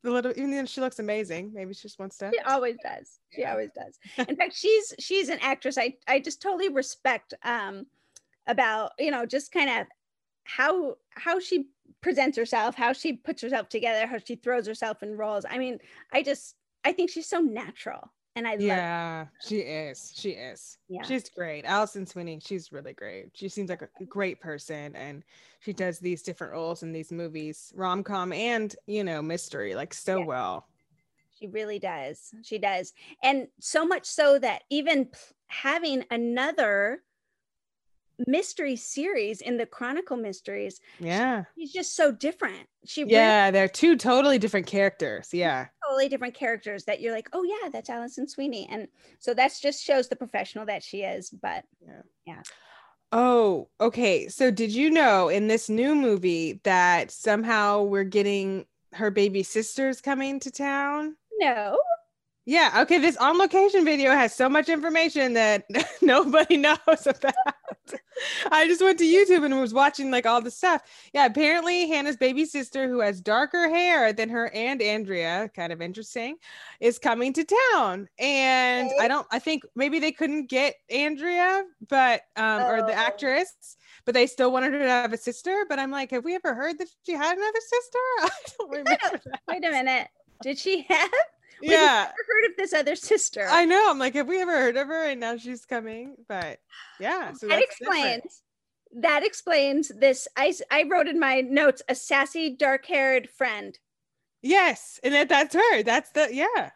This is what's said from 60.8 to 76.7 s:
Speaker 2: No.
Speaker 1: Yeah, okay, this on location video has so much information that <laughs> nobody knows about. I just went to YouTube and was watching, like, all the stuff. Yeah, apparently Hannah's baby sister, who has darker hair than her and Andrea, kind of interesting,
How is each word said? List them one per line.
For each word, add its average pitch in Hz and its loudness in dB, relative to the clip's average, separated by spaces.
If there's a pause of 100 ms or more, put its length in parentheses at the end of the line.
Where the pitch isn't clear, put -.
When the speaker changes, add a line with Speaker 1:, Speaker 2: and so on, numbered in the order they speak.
Speaker 2:
No. 247 0 (680)
Speaker 1:
Yeah, 254 4
okay, 349 4
this 302 4
on 294 4
location 381 6
video 277 4
has 262 4
so 254 2
much 302 2
information 311 0
that 214 4
<laughs> - -2
nobody 294 6
knows 302 4
about. 269 0 (1160)
I 311 6
just 339 4
went 370 6
to 339 6
YouTube 359 8
and 269 2
was 240 0
watching, 277 4
like, 247 0
all 233 4
the 240 -8
stuff. 339 2 (320)
Yeah, 277 6
apparently 330 2
Hannah's 285 0
baby 262 2
sister, 269 -4
who 247 0
has 196 0
darker 294 2
hair 330 4
than 220 -2
her 233 -2
and 240 -4
Andrea, 196 -2
kind 170 -6
of 165 -10
interesting, 220 -10 (420)